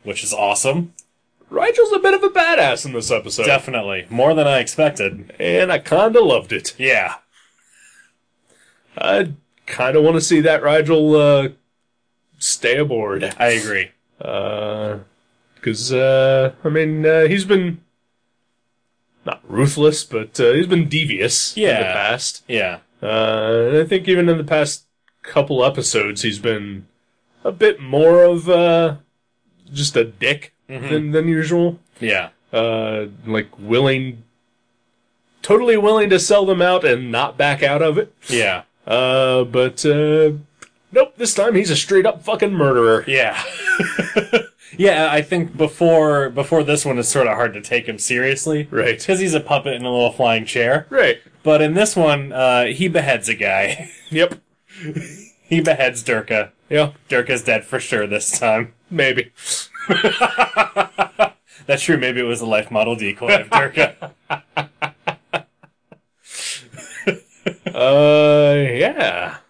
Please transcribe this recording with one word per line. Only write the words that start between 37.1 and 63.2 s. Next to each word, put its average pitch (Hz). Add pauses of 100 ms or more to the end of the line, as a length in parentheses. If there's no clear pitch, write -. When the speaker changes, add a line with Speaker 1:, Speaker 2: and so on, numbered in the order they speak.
Speaker 2:
not 120
back 143
out 143
of 156
it. 214 (160)
Speaker 1:
Yeah. 101 (240)
Speaker 2:
Uh, 127
but, 123
uh, 151 (580)
nope, 262
this 233
time 214
he's 190
a 147
straight 190
up 214
fucking 214
murderer. 123
Speaker 1:
Yeah. 131 (380)
<laughs> - (380)
Yeah, 165
I 151
think 170
before, 151
before 139
this 147
one, 131
it's 117
sorta 123
hard 110
to 101
take 120
him 107
seriously. 135
Speaker 2:
Right. -
Speaker 1:
'Cause 185
he's 190
a 151
puppet 143
in 120
a 123
little 123
flying 113
chair. 123
Speaker 2:
Right. 202 (240)
Speaker 1:
But 156
in 151
this 214
one, 143
uh, 123
he 135
beheads 139
a 113
guy. 98 (100)
<laughs> -
Speaker 2:
Yep. 156 (1120)
Speaker 1:
He 165
beheads 131
Durka. 110 (180)
Speaker 2:
Yeah. 147 (180)
Speaker 1:
Durka's 123
dead 113
for 131
sure 107
this -
time. 113 (160)
Speaker 2:
Maybe. 135 (340)
<laughs> -
Speaker 1:
That's -
true. 160
Maybe 127
it 123
was 117
a 113
life 107
model 113
decoy 110